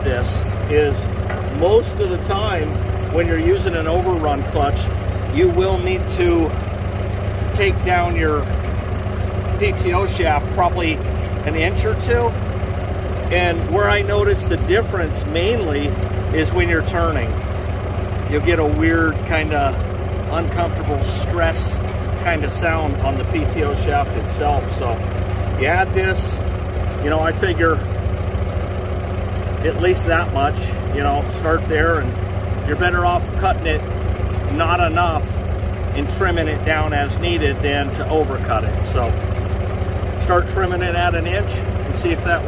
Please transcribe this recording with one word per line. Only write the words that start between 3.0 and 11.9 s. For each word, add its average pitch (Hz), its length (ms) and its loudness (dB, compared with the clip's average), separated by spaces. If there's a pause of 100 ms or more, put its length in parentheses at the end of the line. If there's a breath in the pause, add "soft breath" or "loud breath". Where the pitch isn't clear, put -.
when 170 140 4
you're 165 120 2
using 175 380 2
an 160 100 -2
overrun 160 580 2
clutch, - 340 2 (560)
you 226 160 6
will 185 280 2
need 185 220 0 (100)
to 170 400 2 (1040)
take 196 300 2
down 175 320 2
your 156 240 2 (1160)
P 202 140 2
T 180 200 0
O 190 140 2
shaft 156 480 0
probably 165 400 2 (500)
an 156 100 0
inch 170 300 2
or 214 160 2